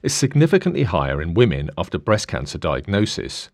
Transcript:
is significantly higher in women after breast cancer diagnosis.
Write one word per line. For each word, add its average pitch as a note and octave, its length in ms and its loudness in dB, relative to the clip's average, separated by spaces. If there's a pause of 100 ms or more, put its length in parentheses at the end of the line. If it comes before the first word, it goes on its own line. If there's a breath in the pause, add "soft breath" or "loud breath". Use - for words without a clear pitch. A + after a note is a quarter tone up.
is C#3+ 100 -2
significantly D#3 720 2
higher C#2+ 380 0
in E2 120 -4
women F2 440 2
after E2+ 200 -4
breast - 300 0
cancer D2 300 -6
diagnosis. - 960 -2